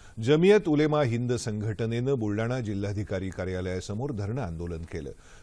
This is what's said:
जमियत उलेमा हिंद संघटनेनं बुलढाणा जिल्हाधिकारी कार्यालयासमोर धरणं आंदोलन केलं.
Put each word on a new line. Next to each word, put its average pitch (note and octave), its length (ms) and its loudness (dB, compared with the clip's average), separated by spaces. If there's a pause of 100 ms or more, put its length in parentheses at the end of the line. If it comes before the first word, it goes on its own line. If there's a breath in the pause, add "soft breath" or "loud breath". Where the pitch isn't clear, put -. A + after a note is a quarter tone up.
(220 loud breath)
जमियत E3+ 460 6
उलेमा D3+ 340 4
हिंद A#2+ 300 0
संघटनेनं A#2 880 -2
बुलढाणा A2 420 0
जिल्हाधिकारी G2+ 680 -4
कार्यालयासमोर F#2 800 -4
धरणं A2 320 -4
आंदोलन E2+ 400 -6
केलं. D#2+ 280 -8 (320 loud breath)